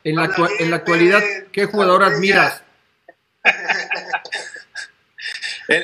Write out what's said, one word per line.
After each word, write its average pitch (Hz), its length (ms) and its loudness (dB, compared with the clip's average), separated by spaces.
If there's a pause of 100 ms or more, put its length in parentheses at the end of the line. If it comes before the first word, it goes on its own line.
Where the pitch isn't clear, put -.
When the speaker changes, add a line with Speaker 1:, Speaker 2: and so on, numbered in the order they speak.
Speaker 1:
En 156 120 -2
la 165 60 0
Speaker 2:
Hola, 156 100 0
Speaker 1:
actua-, 170 200 0
en - 40 -6
la - 20 -
Speaker 2:
bien, 165 160 -2
Speaker 1:
actualidad, 175 460 2
Speaker 2:
bien. - 320 -6
Speaker 1:
¿qué 202 140 -2
jugador 190 360 4
Speaker 2:
Hola, 185 120 4
Speaker 1:
admiras? 180 480 2 (840)
Speaker 2:
<laughs> 254 80 4 (2250)
Speaker 3:
En, 165 180 2